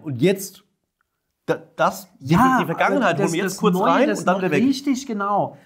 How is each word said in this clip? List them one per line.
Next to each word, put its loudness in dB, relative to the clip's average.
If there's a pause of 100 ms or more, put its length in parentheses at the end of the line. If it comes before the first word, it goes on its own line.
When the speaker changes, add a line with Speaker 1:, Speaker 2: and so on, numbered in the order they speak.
Speaker 1:
Und -8
jetzt, 0 (840)
da, -2 (220)
das, -2 (100)
die, -2
Speaker 2:
Ja, 4
Speaker 1:
die -2
Vergangenheit 0
Speaker 2:
aber -2
Speaker 1:
holen 0
wir -2
Speaker 2:
das, -4
Speaker 1:
jetzt -
Speaker 2:
das -12
Speaker 1:
kurz 2
Speaker 2:
Neue, 2
Speaker 1:
rein 4
Speaker 2:
das -2
Speaker 1:
und -8
dann 2
Speaker 2:
noch -6
Speaker 1:
wieder 0
weg. 2
Speaker 2:
richtig, -2
genau. -4